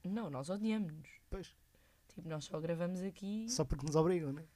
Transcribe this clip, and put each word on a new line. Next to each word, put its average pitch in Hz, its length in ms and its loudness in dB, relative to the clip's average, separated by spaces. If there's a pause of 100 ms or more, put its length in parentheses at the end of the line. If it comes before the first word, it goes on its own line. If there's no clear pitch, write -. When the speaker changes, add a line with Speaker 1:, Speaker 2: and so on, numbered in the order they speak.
Speaker 1:
Não, 202 240 -2
nós 139 220 -4
odiamos-nos. 202 580 0 (220)
Speaker 2:
Pois. - 260 -8 (520)
Speaker 1:
Tipo, 170 200 -12
nós 156 160 -4
só - 160 -4
gravamos 170 400 0
aqui 202 480 -4
Speaker 2:
Só 233 160 2
porque 143 220 0
nos 151 100 2
obrigam, 160 360 6
né? 156 120 -6 (120)